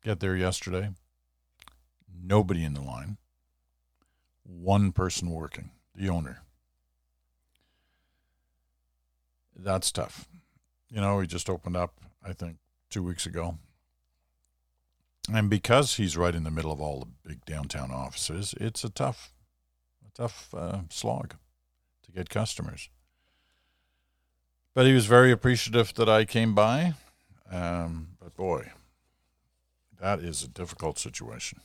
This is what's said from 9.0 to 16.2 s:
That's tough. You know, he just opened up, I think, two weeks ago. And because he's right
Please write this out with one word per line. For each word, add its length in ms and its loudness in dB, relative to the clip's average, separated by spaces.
That's 380 -2
tough. 340 -8
You 120 -6
know, 200 2
he 60 -2
just 240 -6
opened 260 -4
up, 240 -4
I 100 -12
think, 260 -12
two 140 -6
weeks 240 -6
ago. 320 -6
And 180 2
because 460 4
he's 200 -2
right 180 2